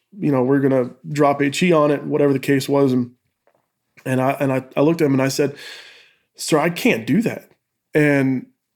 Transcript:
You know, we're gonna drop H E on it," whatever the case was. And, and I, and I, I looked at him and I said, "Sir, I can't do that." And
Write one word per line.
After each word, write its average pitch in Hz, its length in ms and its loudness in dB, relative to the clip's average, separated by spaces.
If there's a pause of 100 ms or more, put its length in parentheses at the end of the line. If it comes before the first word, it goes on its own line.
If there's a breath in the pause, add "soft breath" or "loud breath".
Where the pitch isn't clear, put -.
(180)
You 151 120 -2
know, 131 140 2
we're 139 160 2
gonna 131 300 0 (180)
drop 143 320 0
H 143 220 -2
E 180 100 2
on 147 180 4
it," 147 140 -2
whatever 143 300 0
the 131 40 -2
case 139 300 -2
was. 139 240 2
And, 123 200 -2 (920)
and 131 160 -2
I, 131 120 0
and 139 200 -2
I, 131 140 -4 (100)
I 143 60 2
looked 170 180 2
at 156 60 2
him 139 80 2
and 131 80 2
I 135 60 0
said, 139 280 -2 (800 loud breath)
"Sir, - 220 0
I 156 100 0
can't 165 380 -2
do 160 160 0
that." - 280 -6 (440)
And 139 500 2 (320)